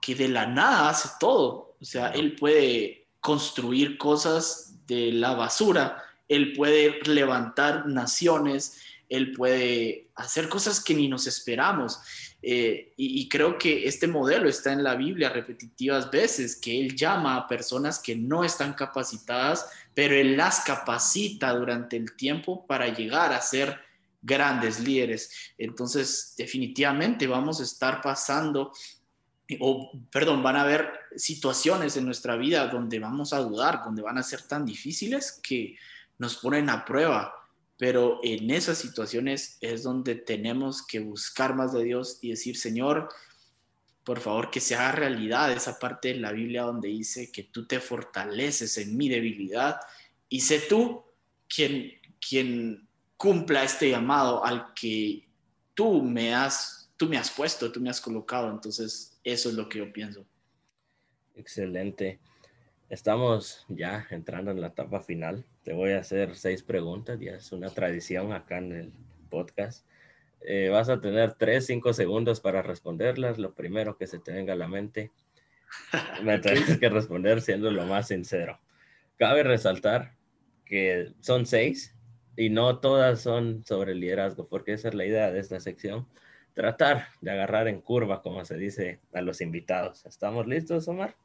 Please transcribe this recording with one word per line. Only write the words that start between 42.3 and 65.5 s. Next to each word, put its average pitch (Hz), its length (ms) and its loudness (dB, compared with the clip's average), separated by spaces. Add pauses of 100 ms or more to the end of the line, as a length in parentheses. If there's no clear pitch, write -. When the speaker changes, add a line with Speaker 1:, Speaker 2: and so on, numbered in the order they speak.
Speaker 1:
decir, 120 260 -8
"Señor, 135 520 -2 (960)
por 120 160 -4
favor, 113 300 -2
que - 100 -4
se 120 160 -2
haga 127 180 0
realidad 131 580 0
esa 120 260 -4
parte 120 320 -6
de 127 100 -4
la 107 120 -6
Biblia 120 320 -4
donde 120 240 -6
dice 110 440 -8
que 101 120 -12
tú 117 240 -12
te 131 120 -2
fortaleces 113 1000 -4
en 104 180 -4
mi 143 120 0
debilidad 117 680 -2 (520)
y 131 120 -4
sé 151 200 4
tú 233 420 2 (440)
quien, 139 440 -2 (280)
quien 120 680 -2 (300)
cumpla 160 460 4
este 135 280 2
llamado 123 520 2
al 120 300 -4
que 107 540 -4 (460)
tú 202 280 4
me 120 320 0
has, - 640 -2
tú 160 100 0
me 151 100 0
has 117 120 -2
puesto, 123 420 -4
tú 120 100 -10
me 127 80 -4
has 123 120 -4
colocado". 113 480 -4
Entonces, 107 720 -10
eso 120 260 -2
es 113 60 -4
lo 107 120 -6
que 110 120 -10
yo 101 120 -10
pienso. 104 340 -12 (1120)
Speaker 2:
Excelente. 95 840 -8 (720)
Estamos 110 800 0
ya 95 440 -8
entrando 90 400 -8
en 92 100 -6
la 82 60 -6
etapa 80 340 -8
final. 85 440 -8 (180)